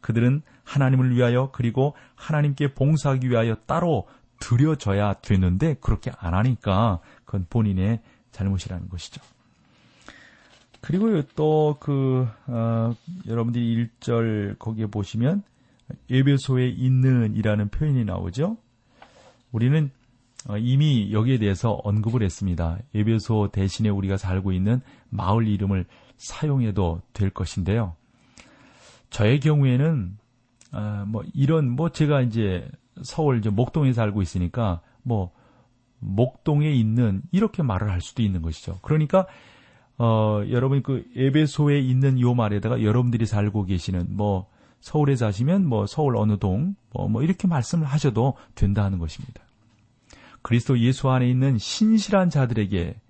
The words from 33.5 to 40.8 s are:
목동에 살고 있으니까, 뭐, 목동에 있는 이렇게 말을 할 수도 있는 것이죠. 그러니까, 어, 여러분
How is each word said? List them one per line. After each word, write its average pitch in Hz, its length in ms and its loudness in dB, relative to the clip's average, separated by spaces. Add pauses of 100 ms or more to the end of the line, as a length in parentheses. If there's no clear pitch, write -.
목동에 120 420 0
살고 107 300 0
있으니까, 90 580 -2 (220)
뭐, 104 300 -4 (680)
목동에 131 720 0
있는 110 580 2
이렇게 202 320 0
말을 104 280 -2
할 90 100 -2
수도 - 220 -6
있는 95 200 0
것이죠. 82 400 -8
그러니까, 156 440 2 (720)
어, 107 520 2
여러분 131 320 0